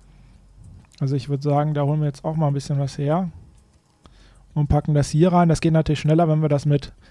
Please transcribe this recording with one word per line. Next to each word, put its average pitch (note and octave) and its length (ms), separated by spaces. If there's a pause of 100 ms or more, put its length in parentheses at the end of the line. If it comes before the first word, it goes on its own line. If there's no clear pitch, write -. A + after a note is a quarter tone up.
(1000)
Also C#3 160
ich C#3 140
würd C#3 120
sagen, D3 320
da D3 80
holen D3 180
wir D3+ 80
jetzt - 180
auch D#3 100
mal D#3 120
ein C#3+ 60
bisschen C#3 240
was C#3 220
her. D#3+ 320 (1200)
Und D3 140
packen D3 260
das C#3+ 160
hier E3+ 240
rein. F3 160
Das D3+ 120
geht D#3+ 120
natürlich D#3 280
schneller, D#3+ 280
wenn D#3 140
wir D3+ 60
das D3 180
mit D3 260 (180)